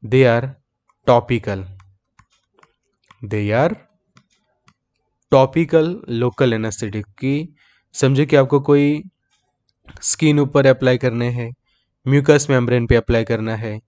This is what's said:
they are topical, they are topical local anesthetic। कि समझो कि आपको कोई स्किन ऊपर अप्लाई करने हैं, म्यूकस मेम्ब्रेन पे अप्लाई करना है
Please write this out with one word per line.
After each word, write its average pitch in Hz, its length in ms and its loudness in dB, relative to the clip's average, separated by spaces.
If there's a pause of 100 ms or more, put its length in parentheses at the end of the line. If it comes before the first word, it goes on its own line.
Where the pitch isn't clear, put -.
they 120 360 2
are 135 80 -8 (600)
topical, 117 540 0 (1600)
they 104 260 -4
are 143 240 0 (1600)
topical 160 600 2 (140)
local 123 380 -2
anesthetic। 110 560 -6 (160)
कि 143 360 -6 (380)
समझो 139 320 2
कि 143 100 0
आपको 139 240 2
कोई 143 440 0 (1000)
स्किन 147 380 0
ऊपर 143 260 2
अप्लाई 127 320 2
करने 120 320 -4
हैं, 120 240 -8 (540)
म्यूकस 143 420 4
मेम्ब्रेन 120 380 0
पे - 80 4
अप्लाई 113 280 0
करना 110 320 -4
है 110 320 -10